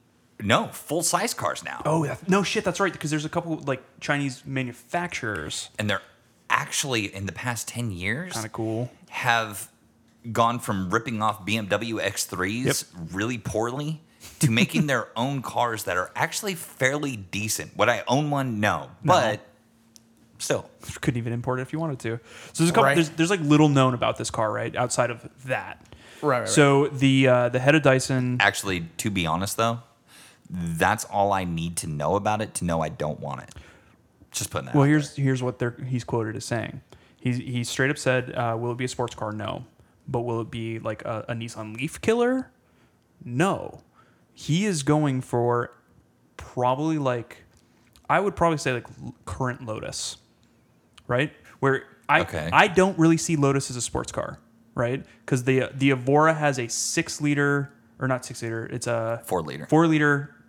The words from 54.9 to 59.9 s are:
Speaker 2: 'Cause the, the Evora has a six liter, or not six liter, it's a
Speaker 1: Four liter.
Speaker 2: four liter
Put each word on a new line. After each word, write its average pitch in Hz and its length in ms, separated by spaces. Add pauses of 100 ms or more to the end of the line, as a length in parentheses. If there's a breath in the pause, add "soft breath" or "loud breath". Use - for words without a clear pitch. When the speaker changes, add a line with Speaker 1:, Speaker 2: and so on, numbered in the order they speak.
Speaker 2:
'Cause 123 200
the, 131 280
the 135 180
Evora 139 420
has 147 260
a 117 80
six - 540
liter, 143 500 (260)
or 131 120
not 127 160
six - 180
liter, 113 220
it's 120 220
a 117 380
Speaker 1:
Four 90 160
liter. 71 260
Speaker 2:
four 160 200
liter 147 480 (140)